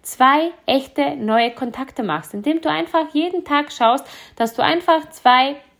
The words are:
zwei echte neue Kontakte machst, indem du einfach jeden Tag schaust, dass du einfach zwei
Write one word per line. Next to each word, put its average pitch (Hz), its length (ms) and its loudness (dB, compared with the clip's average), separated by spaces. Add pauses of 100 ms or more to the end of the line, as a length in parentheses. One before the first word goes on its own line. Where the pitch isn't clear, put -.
zwei 294 480 2 (160)
echte 269 480 -2
neue 233 360 0
Kontakte 247 520 -8
machst, 160 320 -6
indem 302 260 -2
du 320 80 -2
einfach 320 440 -2
jeden 339 300 -2
Tag 294 300 -2
schaust, 254 320 2 (300)
dass 233 180 -2
du - 80 -2
einfach 320 480 2
zwei 262 460 2 (240)